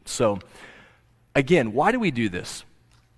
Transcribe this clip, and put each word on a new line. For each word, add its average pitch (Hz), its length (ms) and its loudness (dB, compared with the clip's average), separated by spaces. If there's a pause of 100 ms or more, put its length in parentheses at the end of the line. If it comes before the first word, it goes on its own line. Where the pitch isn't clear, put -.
So, 104 340 0 (960)
again, 135 380 2
why 151 180 2
do 254 80 0
we 196 140 0
do 117 160 -2
this? - 360 -10 (540)